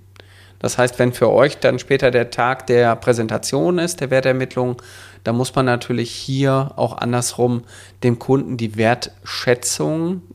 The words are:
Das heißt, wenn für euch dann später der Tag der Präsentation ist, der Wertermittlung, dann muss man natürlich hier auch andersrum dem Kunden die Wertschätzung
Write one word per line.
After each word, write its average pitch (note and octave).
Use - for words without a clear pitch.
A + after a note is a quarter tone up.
Das -
heißt, B2
wenn B2
für A#2
euch G#2
dann B2
später C3+
der A#2
Tag B2+
der A#2+
Präsentation B2+
ist, E3+
der B2+
Wertermittlung, B2+
dann A#2
muss B2+
man C3+
natürlich A#2+
hier C3+
auch A#2
andersrum A#2+
dem A#2+
Kunden C3
die G#2+
Wertschätzung D3+